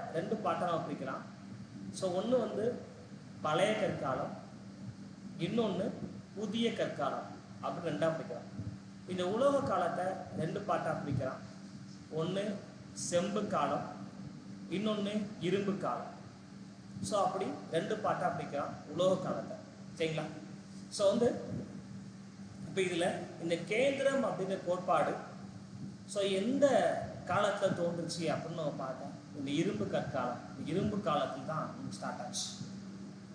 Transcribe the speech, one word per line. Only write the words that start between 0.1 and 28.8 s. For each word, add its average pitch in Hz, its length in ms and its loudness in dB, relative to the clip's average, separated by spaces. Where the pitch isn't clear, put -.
ரெண்டு 208 180 2
பார்ட்டா 170 240 2
நம்ம 160 180 2
பிரிக்கலாம். 131 360 -4
So, 190 80 0
ஒண்ணு 233 160 4
வந்து 208 200 0
பழைய 180 260 6
கற்காலம், 139 520 0
இன்னொன்னு 202 400 2
புதிய 220 300 2
கற்காலம் 139 480 0
அப்படின்னு 151 280 -2
ரெண்டா 160 240 4
பிரிக்கலாம். - 340 -6
இந்த 180 120 0
உலோக 277 260 6
காலத்தை 180 360 2
ரெண்டு 190 280 0
பார்ட்டா 160 220 2
பிரிக்கலாம். 135 400 -2
ஒண்ணு 190 220 0
செம்பு 202 340 4
காலம், 143 320 2
இன்னொன்னு 208 360 0
இரும்பு 196 280 2
காலம். 120 280 -2
So, 214 80 2
அப்படி 190 200 2
ரெண்டு 208 200 2
பார்ட்டா 170 300 4
பிரிக்கலாம் 147 400 -2
உலோக 185 320 6
காலத்தை. - 320 -2
சரிங்களா? 156 300 0
So, 208 140 2
வந்து 233 160 6
இப்ப - 200 -2
இதுல 170 180 2
இந்த 170 120 2
கேந்திரம் 262 580 4
அப்படிங்கிற 185 300 0
கோட்பாடு, 175 460 6
so, 202 80 2
எந்த 277 260 6
காலத்துல 196 400 4
தோன்றுச்சு 170 440 0
அப்படின்னு 160 280 -2
நம்ம 143 120 0